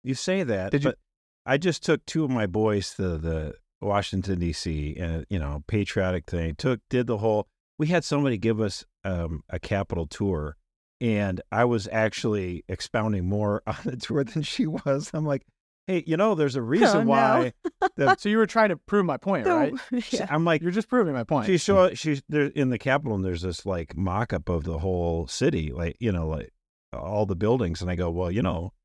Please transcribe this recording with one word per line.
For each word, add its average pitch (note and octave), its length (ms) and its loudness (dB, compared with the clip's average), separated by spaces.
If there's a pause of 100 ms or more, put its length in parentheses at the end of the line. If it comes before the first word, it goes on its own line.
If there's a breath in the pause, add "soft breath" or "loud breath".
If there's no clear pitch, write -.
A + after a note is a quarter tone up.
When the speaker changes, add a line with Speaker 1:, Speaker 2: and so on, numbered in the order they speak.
Speaker 1:
You C3 100 -2
say F#3 300 -2
that, G2 280 -2
Speaker 2:
Did C#3+ 120 2
you C3 80 2
Speaker 1:
but - 80 -10 (480)
I C3+ 100 4
just E3+ 260 0
took D#3 220 2
two D#3+ 180 -2
of C3+ 60 0
my A#2 160 2
boys G#2 500 0
to F2 220 -2
the D#2+ 380 -4 (260)
Washington, G2 580 -2
D E2+ 140 0
C, D2+ 420 -4
and, E2 320 -6
you G2 120 -2
know, C#2+ 280 -6
patriotic F#2 640 -2
thing. E2 260 -2
Took, B2+ 260 -2 (100)
did B2 160 0
the A#2 100 -2
whole, G#2+ 300 0 (320)
we D#3 80 0
had E3+ 160 2
somebody C#3+ 340 0
give A2 240 0
us, G2+ 240 -4 (180)
um, E2+ 460 -4
a F2+ 100 -8
Capitol F#2 460 -4
tour, D2+ 500 -4 (460)
and G#2 400 0 (100)
I A#2 140 4
was A2+ 260 0
actually G#2 800 -2
expounding G2+ 580 -2
more G#2 360 0
<laughs> - 40 -6
on - 160 -4
the B2 140 -6
tour - 260 -2
than D#3 200 -4
she G#3+ 240 -2
was. D3 480 -2
I'm D#3 100 -2
like, C#3+ 200 -2 (420)
"Hey, F#3 200 0
you D#3+ 100 2
know, G#3 180 4
there's C#3+ 200 2
a C3 60 0
reason D3 260 4
Speaker 3:
Oh, G#3 160 4
no. A3+ 60 2
Speaker 1:
why A3+ 440 4 (200)
Speaker 3:
<laughs> - 240 -2
Speaker 1:
the" E4+ 200 6
Speaker 2:
So G#3 120 -2
you G#3+ 80 4
were A3 100 6
trying A3 220 4
to E3+ 80 -2
prove G3+ 280 2
my C#3 120 0
point, F3+ 280 -2
Speaker 3:
So, F4+ 100 4
Speaker 2:
right? C#4+ 180 2 (180)
Speaker 3:
<laughs> B3 200 -4
yeah. G#3 200 -2
Speaker 1:
I'm D#3+ 140 2
like, D#3+ 180 4
Speaker 2:
You're F3 80 0
just G#3+ 180 0
proving G3 240 4
my A#2+ 100 -2
point. B2+ 240 0
Speaker 1:
She F3+ 120 6
show, F#3+ 360 6
she's C#3+ 340 -2
there D3+ 160 4 (100)
in C3+ 140 4
the A#2+ 100 0
Capitol, C3+ 360 2
and F#2+ 100 0
there's F2 180 -2
this, F2+ 240 -6
like, E2+ 300 -4
mock-up F#2+ 520 0
of E2 140 0
the E2 160 -4
whole E2+ 480 -2
city, E2 440 -2
like, E2+ 280 -6
you A#2 120 0
know, E2 160 -2
like, D#2 240 -6 (420)
all G#2 340 -2
the F#2 80 -2
buildings. G#2 480 0
And F2+ 80 -4
I F2 40 -2
go, F2 160 -2
"Well, F2 200 -2
you G#2 120 -2
know F2 300 -4 (120)